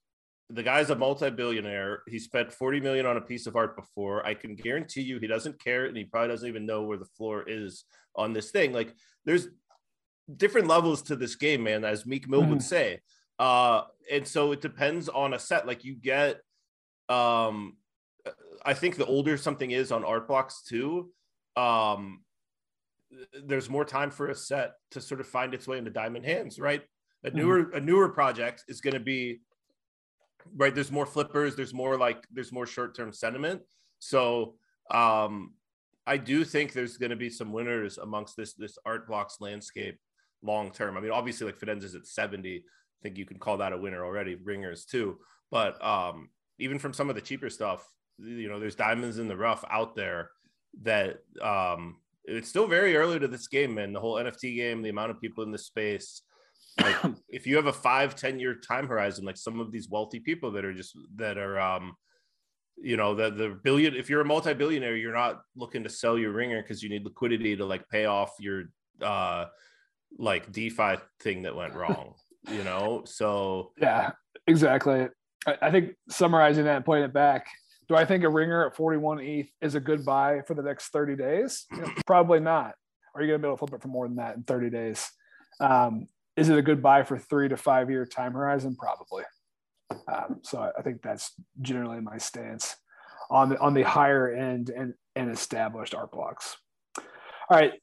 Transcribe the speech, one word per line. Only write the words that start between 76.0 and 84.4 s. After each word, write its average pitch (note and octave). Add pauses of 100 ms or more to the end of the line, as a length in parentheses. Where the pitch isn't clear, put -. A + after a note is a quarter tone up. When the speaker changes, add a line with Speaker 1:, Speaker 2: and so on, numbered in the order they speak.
Speaker 2:
summarizing D#3
that D3
and C3
putting D3+
it C3
back, C#3+ (400)
do E3
I D#3+
think F3+
a E3
ringer D#3+
at -
forty-one D#3
eth C#3+ (100)
is D3
a D3+
good C#3+
buy C#3
for E3+
the D3
next C#3
thirty C#3+
days? D#3+
You -
know, -
<clears throat> -
probably F3
not. D#3 (400)
Are C#3+
you D3+
gonna D3+
be D3
able C3+
to D3
flip C3+
it A#2
for C3+
more B2
than A#2+
that A2+
in B2